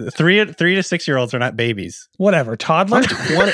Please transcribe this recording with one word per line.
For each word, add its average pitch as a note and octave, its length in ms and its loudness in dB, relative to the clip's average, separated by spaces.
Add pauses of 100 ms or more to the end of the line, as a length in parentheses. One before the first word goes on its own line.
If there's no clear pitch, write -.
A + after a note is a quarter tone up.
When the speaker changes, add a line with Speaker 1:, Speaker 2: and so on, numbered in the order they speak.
(120)
Speaker 1:
Three, F#3+ 400 4
three F3 240 0
to F#3+ 80 0
six-year-olds C3+ 500 -2
are A#2+ 60 -2
not A#2+ 160 -4
babies. G#2+ 520 -4 (100)
Speaker 2:
Whatever. D#3+ 360 2
Toddler. G3 440 2
Speaker 3:
I'm C4 60 4
twenty. - 500 0